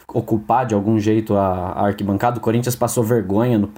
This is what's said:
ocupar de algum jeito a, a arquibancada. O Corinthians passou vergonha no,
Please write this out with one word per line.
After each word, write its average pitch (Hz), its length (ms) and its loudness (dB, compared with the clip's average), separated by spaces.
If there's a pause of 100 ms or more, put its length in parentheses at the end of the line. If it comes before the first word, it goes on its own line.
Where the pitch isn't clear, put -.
(140)
ocupar 117 520 0
de 110 80 0
algum 104 240 2
jeito 107 360 2
a, 92 360 0
a 98 160 -2
arquibancada. 104 500 0
O 110 40 -6
Corinthians 120 360 -2
passou 120 260 0
vergonha 113 540 2
no, 101 220 0